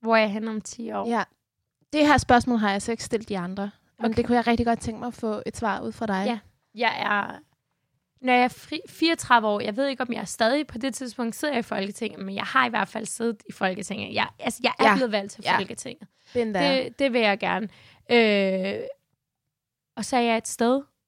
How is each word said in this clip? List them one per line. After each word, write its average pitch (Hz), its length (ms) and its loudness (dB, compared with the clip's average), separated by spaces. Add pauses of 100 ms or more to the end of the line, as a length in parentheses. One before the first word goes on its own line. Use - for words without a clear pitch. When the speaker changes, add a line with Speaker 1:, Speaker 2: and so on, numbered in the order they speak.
Speaker 1:
Hvor 226 140 4
er 220 60 8
jeg 214 100 2
hen 214 160 -4
om 220 140 -6
ti 226 300 -10
år? 202 180 -4
Speaker 2:
Ja. 226 140 0 (680)
Det 294 140 6
her 285 100 8
spørgsmål 247 400 4
har 208 140 2
jeg 202 100 -2
så 233 100 -4
ikke 226 120 -6
stillet 226 260 -4
de 202 80 -4
andre, 190 340 -6 (280)
men 233 60 -2
Speaker 1:
Okay. 226 120 0
Speaker 2:
det 240 80 2
kunne 240 100 2
jeg 233 120 4
rigtig 233 180 2
godt 233 140 2
tænke 220 200 -8
mig 247 80 -8
at 233 60 -8
få 214 320 -4
et - 120 -8
svar 208 240 -2
ud 226 100 -6
fra 226 140 -8
dig. 196 200 -2
Speaker 1:
Ja. - 140 -2 (360)
Jeg 226 240 0
er... 208 400 -2 (840)
Når 254 80 4
jeg 247 100 6
er 254 40 4
fri-, - 420 -8
fireogtredive 285 580 2
år, 208 120 0
jeg 208 180 -4
ved 277 100 0
ikke, 269 160 -4
om 240 100 -6
jeg - 80 -6
er 202 40 -10
stadig 254 420 0
på - 100 -14
det 254 160 -4
tidspunkt 233 420 -8
sidder 294 220 -4
i 226 40 0
Folketinget, 202 640 -6
men 196 100 -8
jeg 202 80 -4
har 254 220 0
i 240 40 -2
hvert 214 180 0
fald 220 180 -8
siddet 233 440 -6
i - 20 -16
Folketinget. 196 640 -6
Jeg, - 140 0 (120)
altså, - 240 -6
jeg 254 160 0
er - 100 4
Speaker 2:
Ja. - 60 6
Speaker 1:
blevet 247 160 0
valgt 202 200 -2
til 214 140 -18
Speaker 2:
Ja. - 120 4
Speaker 1:
Folketinget. - 500 -8 (260)
Speaker 2:
Been 226 200 0
there. 262 300 2
Speaker 1:
Det, 240 160 -10
det 277 140 2
vil 240 80 2
jeg 202 180 2
gerne. 185 300 -2 (420)
Øh, 202 680 4 (1160)
og 220 100 -6
så 262 120 0
er 240 40 4
jeg 233 160 2
et 226 100 -4
sted, 247 340 2 (260)